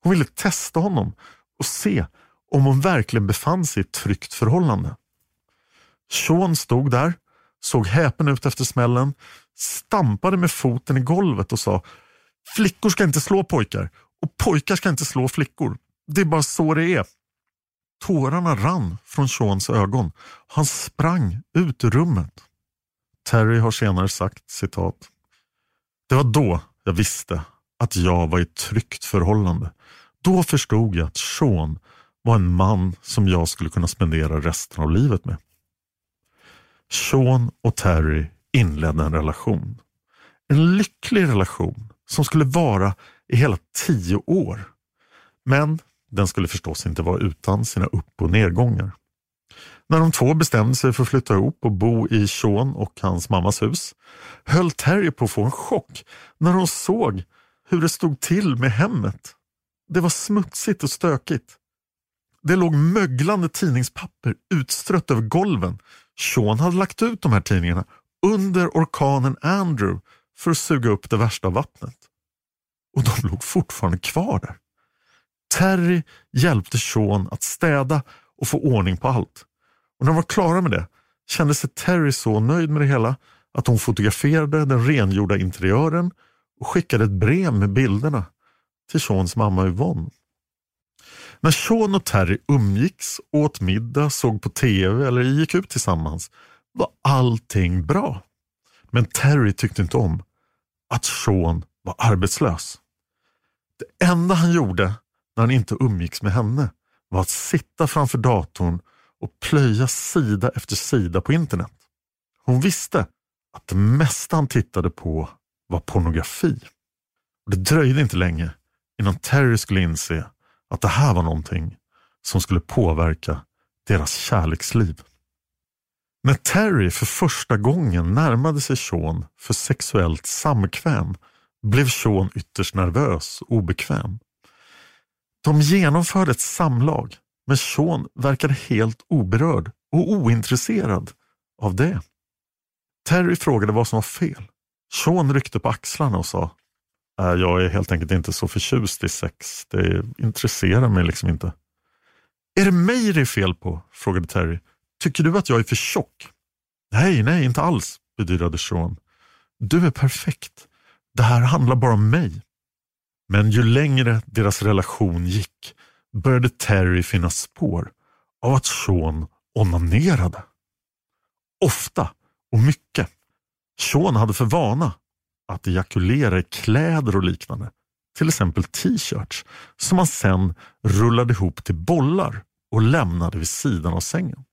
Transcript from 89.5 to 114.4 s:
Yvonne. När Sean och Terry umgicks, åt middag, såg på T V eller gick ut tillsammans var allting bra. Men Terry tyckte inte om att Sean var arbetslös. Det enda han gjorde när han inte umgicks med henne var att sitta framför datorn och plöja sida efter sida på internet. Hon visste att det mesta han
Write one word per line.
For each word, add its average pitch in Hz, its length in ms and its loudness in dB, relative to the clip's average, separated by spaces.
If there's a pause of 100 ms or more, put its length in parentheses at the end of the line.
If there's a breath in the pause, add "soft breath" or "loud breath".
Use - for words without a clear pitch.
Yvonne. 107 420 -2 (1300 loud breath)
När 160 120 2
Sean 214 440 0
och 190 100 0
Terry 95 320 0 (100)
umgicks, 117 720 0 (100)
åt 147 300 0
middag, 117 480 0
såg 117 320 -2
på - 80 -4
T 95 400 2
V 120 160 0
eller 123 160 0
gick 143 340 0
ut 190 140 -2
tillsammans - 600 -4 (400 soft breath)
var - 180 -4 (120)
allting 110 840 0
bra. 143 380 -2 (680 soft breath)
Men 117 140 2
Terry 135 480 2
tyckte - 280 -4
inte 90 160 -2
om 90 260 -2 (680)
att 120 160 -4
Sean 85 600 -2 (160)
var - 160 -12
arbetslös. 98 840 -2 (1000)
Det - 260 -4
enda 175 300 2
han 170 160 4
gjorde 101 420 2 (420)
när 113 80 2
han 117 80 4
inte 127 280 0
umgicks 95 420 -2
med 104 120 0
henne 120 360 0 (400)
var 92 120 0
att 87 80 -4
sitta - 580 -4
framför 139 300 0
datorn 90 600 0 (420 soft breath)
och - 180 -12
plöja 127 480 2
sida 113 680 0
efter - 200 -6
sida 92 460 -2
på 135 120 0
internet. 143 400 -2 (720)
Hon 127 140 2
visste 170 480 -2 (460)
att - 140 -20
det - 80 -4
mesta 120 600 2
han 147 120 0